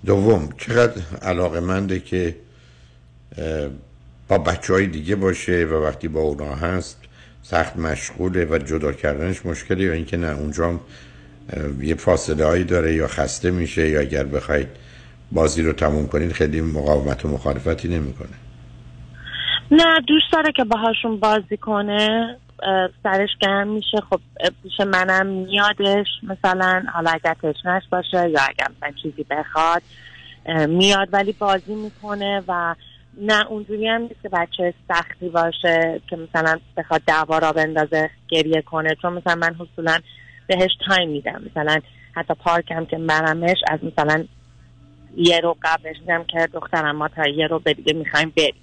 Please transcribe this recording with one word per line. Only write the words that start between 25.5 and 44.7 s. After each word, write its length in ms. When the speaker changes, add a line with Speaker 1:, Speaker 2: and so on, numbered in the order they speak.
Speaker 2:
مثلاً 600
حالا 180
اگر 320
تشنه‌اش 480
باشه 380
یا 100
اگر 180
مثلاً 140
چیزی 260
بخواد، 520
اه، 200
میاد 460
ولی 200
بازی 440
می‌کنه 720
و 280
نه، 260
اونجوری 400
هم 140
نیست 220
که 60
بچه 440
سختی 420
باشه 800
که 60
مثلاً 440
بخواد 300
دعوا 300
را 140
بندازه، 580
گریه 320
کنه. 400
چون 120
مثلاً 220
من 240
اصولاً 400
بهش 240
تایم 220
می‌دم، 320
مثلاً 280
حتی 220
پارک 380
هم 140
که 120
برمش 600
از 160
مثلاً 420